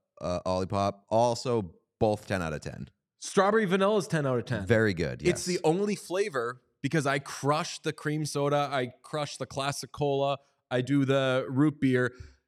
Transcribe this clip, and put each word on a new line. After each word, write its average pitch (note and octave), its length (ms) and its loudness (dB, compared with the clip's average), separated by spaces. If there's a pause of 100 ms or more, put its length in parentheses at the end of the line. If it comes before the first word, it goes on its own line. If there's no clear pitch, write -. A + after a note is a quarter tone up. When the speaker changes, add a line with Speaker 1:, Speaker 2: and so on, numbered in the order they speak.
(200)
Speaker 1:
uh, F2 240 -4
Olipop. F#2+ 500 0 (140)
Also, A#2 640 0 (260)
both G#2+ 280 2
ten F#2+ 160 -2
out D#2+ 100 -4
of D2 80 -6
ten. - 280 -12 (320)
Speaker 2:
Strawberry G#3 440 4
vanilla G3 320 2
is G3 100 0
ten D3+ 200 0
out B2+ 100 2
of A#2 80 -2
ten. G#2 220 -4
Speaker 1:
Very A2 260 6
good, D2 300 -4
Speaker 2:
It's - 260 0
Speaker 1:
yes. F3+ 80 0
Speaker 2:
the - 80 -2
only F#3+ 300 2
flavor, C#3 680 -4 (220)
because C#3 240 0
I C#3 140 0
crush D3 580 -2
the D#3+ 120 -6
cream D3+ 360 -4
soda, C#3+ 440 0
I B2+ 220 -2 (100)
crush - 360 -8
the C3 80 -8
classic C#3 460 -6
cola, C#3 440 0 (340)
I B2+ 120 0
do C3+ 240 2
the C3 420 2
root D3 320 2
beer. B2+ 320 2 (360)